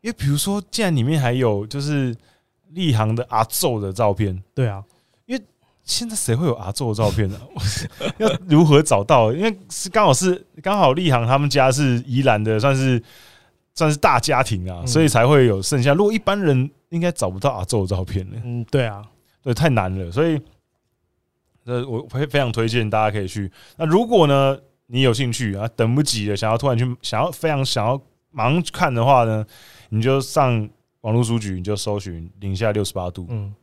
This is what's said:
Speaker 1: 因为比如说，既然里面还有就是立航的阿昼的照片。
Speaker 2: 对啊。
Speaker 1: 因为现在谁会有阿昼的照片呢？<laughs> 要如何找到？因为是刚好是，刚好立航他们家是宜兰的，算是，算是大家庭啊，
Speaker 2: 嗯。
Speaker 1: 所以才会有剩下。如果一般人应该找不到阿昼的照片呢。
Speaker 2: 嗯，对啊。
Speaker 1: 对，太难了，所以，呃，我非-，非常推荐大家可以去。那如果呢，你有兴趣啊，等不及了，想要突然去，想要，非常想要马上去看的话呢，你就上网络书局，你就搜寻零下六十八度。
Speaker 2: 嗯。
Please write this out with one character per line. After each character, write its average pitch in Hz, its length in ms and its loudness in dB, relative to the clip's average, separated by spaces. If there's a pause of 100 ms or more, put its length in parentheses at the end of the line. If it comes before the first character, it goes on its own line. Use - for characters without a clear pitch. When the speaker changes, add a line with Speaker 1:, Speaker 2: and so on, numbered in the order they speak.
Speaker 1:
因 220 60 -6
为 233 80 -8
比 139 100 -4
如 143 80 2
说， 196 360 -2
既 - 100 -4
然 180 160 2
里 117 60 2
面 147 180 0
还 123 140 0
有 107 320 0
就 139 120 -10
是 139 380 -2 (540)
立 160 240 -2
航 110 200 0
的 117 140 -4
阿 113 160 0
昼 127 340 -2
的 98 140 -6
照 104 220 0
片。 98 280 -4 (120)
Speaker 2:
对 131 120 0
啊。 98 160 -8 (440)
Speaker 1:
因 254 100 -6
为 208 60 -6 (420)
现 - 240 -6
在 220 80 -10
谁 - 180 -2
会 170 120 -2
有 120 80 0
阿 95 180 -8
昼 123 160 -4
的 107 60 -2
照 107 160 0
片 104 180 -2
呢？ 98 100 -8 (380)
<laughs> - 400 -8
要 220 160 2 (160)
如 160 160 6
何 151 180 6
找 101 220 0
到？ 117 260 4
因 160 120 -4
为 220 120 0 (140)
是 - 220 -12
刚 208 160 4
好 139 80 6
是， 180 320 0 (160)
刚 202 160 -2
好 139 160 6
立 165 180 2
航 117 140 2
他 131 100 2
们 143 140 0
家 131 200 4
是 127 360 2
宜 131 160 0
兰 110 200 4
的， 110 160 0
算 139 160 2
是， 131 280 2 (720)
算 156 160 2
是 147 80 0
大 139 200 4
家 131 240 0
庭 92 300 -4
啊， 87 80 -14
Speaker 2:
嗯。 131 60 -8
Speaker 1:
所 135 160 2
以 151 60 4
才 120 180 4
会 139 180 6
有 98 160 2
剩 127 220 -2
下。 143 100 2
如 180 100 2
果 208 80 4
一 220 80 -2
般 202 220 -2
人 139 300 2 (180)
应 165 100 -6
该 175 140 0
找 98 160 -4
不 92 100 -8
到 139 120 0
阿 101 120 -8
昼 101 200 -2
的 92 40 -2
照 95 160 -2
片 92 280 -6
呢。 110 120 -12
Speaker 2:
嗯， 120 280 -8
对 131 160 0
啊。 104 180 -12 (380)
Speaker 1:
对， 127 100 -4
太 156 160 2
难 95 300 0
了， 87 120 -8
所 139 160 0
以， 156 140 -2 (1300)
呃， 123 200 -6
我 120 220 -6
非-， 135 180 -4
非 143 120 -2
常 127 120 0
推 113 160 0
荐 113 220 0
大 107 160 2
家 107 60 2
可 104 120 -4
以 92 60 -6
去。 98 240 -6 (240)
那 160 80 -4
如 185 220 2
果 208 200 4
呢， 139 300 4 (300)
你 123 160 -2
有 123 100 4
兴 123 180 -2
趣 113 240 -2
啊， 107 220 -6
等 117 180 2
不 147 80 2
及 107 280 -2
了， 101 60 -2
想 110 140 -2
要 117 60 2
突 135 120 -2
然 117 100 0
去， 123 60 0 (180)
想 110 180 -4
要， 170 100 -2
非 160 200 -4
常 139 120 0
想 123 220 -2
要 131 160 -2 (300)
马 120 200 -2
上 170 120 2
去 - 100 -8
看 160 200 -2
的 117 120 0
话 127 200 6
呢， 110 200 -2 (440)
你 110 120 -2
就 135 200 2
上 123 480 0 (320)
网 110 120 -4
络 120 100 2
书 117 160 0
局， 101 160 -6
你 90 100 -8
就 104 100 -4
搜 101 240 -4
寻 87 400 -12
零 98 160 -6
下 107 160 0
六 104 140 0
十 - 80 -6
八 90 180 -8
度。 87 200 -14
Speaker 2:
嗯。 101 220 -8 (100)